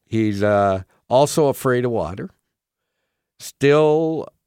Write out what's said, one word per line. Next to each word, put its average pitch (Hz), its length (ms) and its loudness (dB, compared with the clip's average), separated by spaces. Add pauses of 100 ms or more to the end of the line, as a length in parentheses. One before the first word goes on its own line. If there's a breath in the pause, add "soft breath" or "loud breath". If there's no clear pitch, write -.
he's, 107 360 -2
uh, 101 400 0 (260)
also 143 380 2
afraid 123 380 0
of 123 80 -4
water. 98 380 -6 (1080)
Still, 156 880 0 (200)